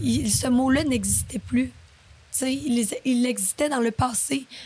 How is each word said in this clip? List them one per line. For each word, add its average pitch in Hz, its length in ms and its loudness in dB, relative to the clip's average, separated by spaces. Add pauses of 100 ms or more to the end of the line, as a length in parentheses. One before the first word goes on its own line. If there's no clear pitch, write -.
il, 247 280 0
ce - 160 0
mot-là 262 360 2
n'existait 220 560 -2
plus. 254 280 -2
Tu - 720 -10
sais, 262 140 0
il, 254 320 0 (200)
il 247 200 2
existait 254 440 0
dans 277 100 -2
le 233 120 2
passé. 254 540 -2 (200)